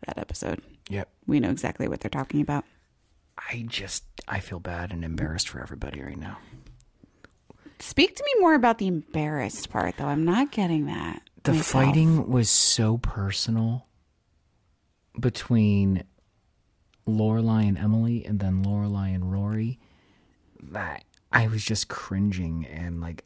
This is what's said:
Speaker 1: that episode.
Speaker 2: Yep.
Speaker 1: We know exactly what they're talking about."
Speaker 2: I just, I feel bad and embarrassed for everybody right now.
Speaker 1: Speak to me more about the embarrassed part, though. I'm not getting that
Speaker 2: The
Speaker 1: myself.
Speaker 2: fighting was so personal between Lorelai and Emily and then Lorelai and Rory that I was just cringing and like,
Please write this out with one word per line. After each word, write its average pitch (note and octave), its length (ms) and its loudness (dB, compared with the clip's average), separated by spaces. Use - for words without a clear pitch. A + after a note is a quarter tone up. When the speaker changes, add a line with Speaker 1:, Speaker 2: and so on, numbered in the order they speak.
Speaker 1:
that - 100 -10
episode. - 460 -6
Speaker 2:
Yep. G2 220 -8
Speaker 1:
We D3 120 2
know F#2 120 0
exactly - 360 -4
what - 140 -6
they're - 80 -8
talking C#3 320 -4
about." D3 240 -2
Speaker 2:
I - 320 -10
just, - 360 -8
I G2 140 -6
feel F#2 180 -10
bad F2 320 -8
and E2+ 140 -8
embarrassed D#2+ 460 -4
for C2 100 -10
everybody C#2+ 400 -10
right C#2+ 180 -10
now. - 200 -12
Speaker 1:
Speak - 380 2
to C#5 80 -8
me C5+ 160 2
more E4 140 6
about A#3 240 4
the G3 80 -2
embarrassed D3+ 840 -4
part, - 300 -2
though. C#3 80 -4
I'm C#3+ 180 0
not G#3+ 260 2
getting E3 360 0
that - 340 -8
Speaker 2:
The - 100 2
Speaker 1:
myself. D#3+ 140 2
Speaker 2:
fighting D#3+ 460 6
was A#2+ 180 4
so - 480 6
personal A2+ 880 -2
between G#2 840 4
Lorelai A2 600 4
and G2 100 2
Emily A2+ 460 2
and G#2+ 160 -2
then F#2+ 240 2
Lorelai G2+ 500 -2
and F#2 180 -2
Rory G#2+ 460 -2
that F2+ 420 -10
I A#2 140 2
was A2 180 -4
just - 240 -2
cringing F#2 800 -2
and E2 340 -8
like, E2 260 -10